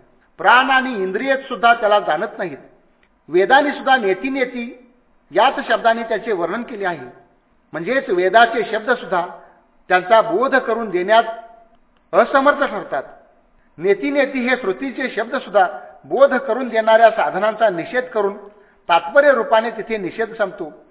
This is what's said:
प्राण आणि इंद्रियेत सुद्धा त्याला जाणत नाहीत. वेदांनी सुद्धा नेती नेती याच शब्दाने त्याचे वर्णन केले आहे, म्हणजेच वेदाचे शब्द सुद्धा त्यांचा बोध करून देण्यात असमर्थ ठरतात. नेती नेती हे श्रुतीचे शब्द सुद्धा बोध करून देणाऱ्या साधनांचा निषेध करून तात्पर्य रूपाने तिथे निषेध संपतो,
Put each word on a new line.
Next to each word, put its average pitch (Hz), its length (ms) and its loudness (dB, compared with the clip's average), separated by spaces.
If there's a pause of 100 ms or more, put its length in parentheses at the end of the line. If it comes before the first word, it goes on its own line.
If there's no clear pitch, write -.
(380)
प्राण 247 320 0
आणि 262 240 -2
इंद्रियेत 226 440 -4
सुद्धा 240 360 0
त्याला 208 260 0
जाणत 196 380 -6
नाहीत. 170 200 -10 (680)
वेदांनी 220 440 2
सुद्धा 262 260 0
नेती 196 320 -2
नेती 254 580 -6 (440)
याच 240 360 2
शब्दाने 226 360 0
त्याचे 226 280 -4
वर्णन 190 320 -4
केले 208 220 -10
आहे, 147 240 -6 (640)
म्हणजेच 233 380 -4
वेदाचे 214 640 4
शब्द 214 200 -4
सुद्धा 180 340 -2 (640)
त्यांचा 185 320 4
बोध 240 340 0
करून 226 340 -2
देण्यात 196 340 2 (880)
असमर्थ 269 500 2
ठरतात. 175 400 -6 (720)
नेती 202 340 0
नेती 277 360 0
हे 254 100 2
श्रुतीचे 254 580 -6
शब्द 226 200 -4
सुद्धा 190 320 2 (380)
बोध 240 280 4
करून 240 340 -2
देणाऱ्या 220 420 6
साधनांचा 208 600 0
निषेध 190 340 -4
करून 208 340 -4 (520)
तात्पर्य 285 420 4
रूपाने 226 380 2
तिथे 220 280 -8
निषेध 208 400 -6
संपतो, 185 360 -6 (180)